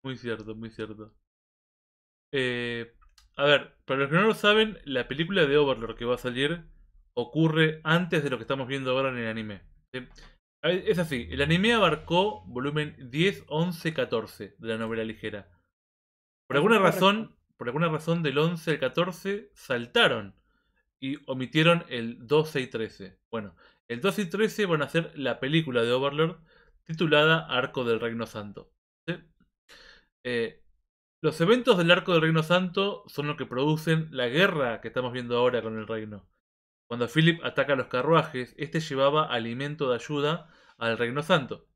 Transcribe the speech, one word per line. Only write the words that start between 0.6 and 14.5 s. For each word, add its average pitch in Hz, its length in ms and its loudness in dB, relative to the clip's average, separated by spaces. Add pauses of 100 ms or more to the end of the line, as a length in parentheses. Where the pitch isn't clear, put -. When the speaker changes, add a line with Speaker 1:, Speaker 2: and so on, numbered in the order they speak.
Speaker 1:
cierto. 107 440 -14 (1200)
Eh, 120 600 -4 (420)
a 139 100 0
ver, 143 300 2 (100)
para 135 160 0
los 139 80 0
que 151 60 0
no 185 80 4
lo 214 100 2
saben, 214 520 2
la 127 220 -4
película 165 380 0
de 139 120 4
Overlord 113 400 0
que 120 80 -6
va 120 100 2
a 120 40 -10
salir 139 460 -4 (500)
ocurre 156 680 2
antes 165 400 2
de 143 60 -2
lo 127 80 -2
que 110 60 -8
estamos 135 240 -4
viendo 131 240 -4
ahora 135 180 0
en 127 80 -6
el 117 100 -4
anime, 110 340 -8 (320)
¿sí? 127 140 -10 (560)
A 151 60 0
ver, 180 180 -2
es 185 120 2
así, 151 320 -4
el 131 100 -4
anime 180 320 2
abarcó 185 720 2
volumen 143 500 -4 (160)
diez, 170 360 0
once, 165 460 -2
catorce 113 640 -4